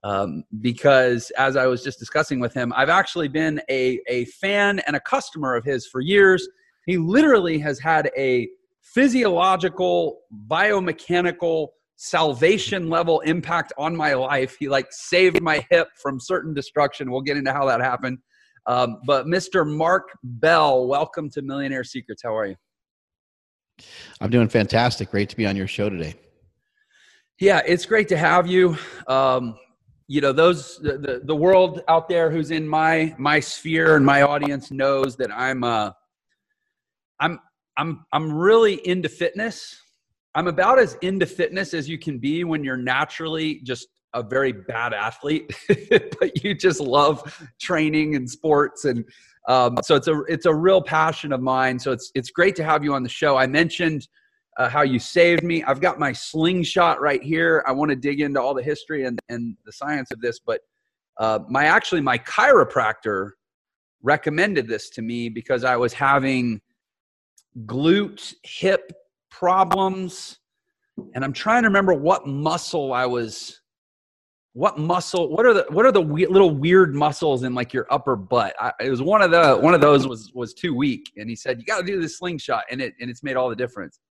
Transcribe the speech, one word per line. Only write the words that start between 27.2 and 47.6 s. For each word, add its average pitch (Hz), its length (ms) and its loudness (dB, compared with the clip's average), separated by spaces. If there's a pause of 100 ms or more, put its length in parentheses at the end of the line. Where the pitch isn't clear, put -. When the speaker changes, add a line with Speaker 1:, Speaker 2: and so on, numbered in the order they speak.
Speaker 1:
Yeah, 190 260 4
it's 170 220 0
great 214 220 2
to 180 80 2
have 170 280 2
you. 180 320 2 (300)
Um, 127 500 0 (500)
you 139 140 -2
know, 139 100 2
those, 156 520 2
the, 143 160 -4
the, 135 240 -6
the 151 120 -2
world 180 520 4
out 165 200 2
there 170 220 2
who's 156 220 -4
in 156 160 -4
my, 160 500 0
my 147 220 2
sphere 160 560 0
and 139 100 6
my 139 160 6
audience 143 480 0
knows 135 480 -2
that 120 140 -4
I'm, 127 320 -4
uh, 107 300 -2 (1300)
I'm, 160 200 -4 (360)
I'm, 156 380 -6
I'm 156 180 -2
really 196 560 2
into 180 220 -2
fitness. - 720 -8 (540)
I'm 165 120 0
about 185 300 4
as 240 240 4
into 185 240 -2
fitness 175 480 -4
as 151 160 -6
you 165 80 -8
can 139 220 -8
be 151 240 -2
when 160 200 -4
you're 131 140 -6
naturally 151 840 -4
just 123 240 -8 (260)
a 120 80 -6
very 127 300 -2
bad 113 420 -6
athlete, 117 580 -6 (100)
<laughs> - 60 -20 (220)
but - 540 0
you 202 100 -2
just 165 260 0
love 147 720 0 (100)
training 156 560 0